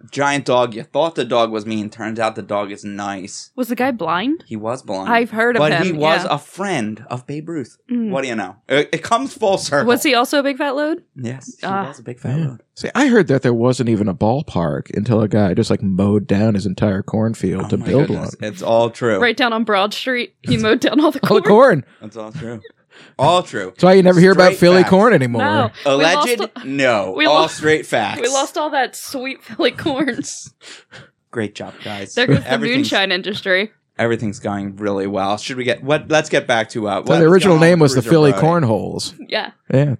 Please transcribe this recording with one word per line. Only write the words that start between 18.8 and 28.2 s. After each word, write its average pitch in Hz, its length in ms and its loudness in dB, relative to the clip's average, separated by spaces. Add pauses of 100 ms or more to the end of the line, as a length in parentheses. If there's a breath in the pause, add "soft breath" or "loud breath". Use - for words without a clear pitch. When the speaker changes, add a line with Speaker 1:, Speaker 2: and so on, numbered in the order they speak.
Speaker 1:
true. 110 300 -2
Speaker 2:
Right 226 160 0
down 240 180 0
on 226 100 -2
Broad 202 300 0
Street. 247 480 -6
He 233 160 -2
mowed 220 220 2
down 302 200 2
all 302 120 4
the 277 140 -10
Speaker 3:
All 214 100 4
the - 60 4
Speaker 2:
corn. 208 400 6
Speaker 3:
corn. - 20 -20 (180)
Speaker 1:
That's 107 140 -18
all 110 160 -12
true. 113 280 -12 (580 soft breath)
All 170 240 4
true. 101 280 -8
Speaker 3:
That's - 120 -4
why 185 120 8
you 190 100 8
never 180 160 6
hear 185 100 8
about 185 140 6 (100)
Speaker 1:
Straight - 60 -8
Speaker 3:
Philly 180 220 8
Speaker 1:
facts. - 80 2
Speaker 3:
corn 208 240 6
anymore. 120 280 0
Speaker 2:
No. 107 280 0 (140 loud breath)
We 143 60 2
Speaker 1:
Alleged? 190 500 2
Speaker 2:
lost, - 240 -10
Speaker 1:
No. 123 520 0
Speaker 2:
we 202 100 0
Speaker 1:
All 151 160 4
Speaker 2:
lost, 160 140 -2
Speaker 1:
straight 156 300 0
facts. 110 340 -2